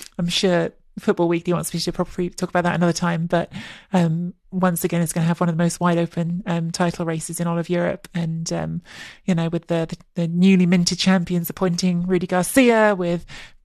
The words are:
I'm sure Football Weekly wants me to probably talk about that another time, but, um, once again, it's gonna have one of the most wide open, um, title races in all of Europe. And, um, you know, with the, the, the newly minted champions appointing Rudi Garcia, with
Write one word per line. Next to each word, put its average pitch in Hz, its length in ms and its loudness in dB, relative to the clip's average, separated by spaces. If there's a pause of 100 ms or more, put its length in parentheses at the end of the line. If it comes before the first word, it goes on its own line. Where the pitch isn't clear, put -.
(180)
I'm 175 100 -2
sure 175 440 2 (260)
Football 190 300 0
Weekly 175 260 0
wants 156 180 -4
me 170 100 -4
to 175 100 -4
probably 180 400 -4
talk - 180 -6
about 180 140 0
that 175 100 0
another 170 200 2
time, 170 340 -2
but, - 240 0 (420)
um, 175 400 0 (160)
once 185 340 0
again, 170 200 0
it's 160 100 -4
gonna 165 140 0
have 170 120 0
one 175 100 2
of 165 60 0
the 170 80 0
most 170 160 0
wide 175 200 2
open, 170 480 -2
um, 170 240 -2
title 170 340 -2
races 160 340 -6
in 175 60 -2
all 170 140 -2
of 165 100 -4
Europe. 175 460 -2
And, 165 360 -4
um, 165 300 -4 (440)
you 185 100 2
know, 165 140 0
with 165 180 -4
the, 165 200 0
the, - 100 -10 (240)
the 170 60 0
newly 180 380 6
minted 175 320 2
champions 175 500 2
appointing 180 600 0
Rudi 185 180 0
Garcia, 214 680 4
with 175 300 -2 (400)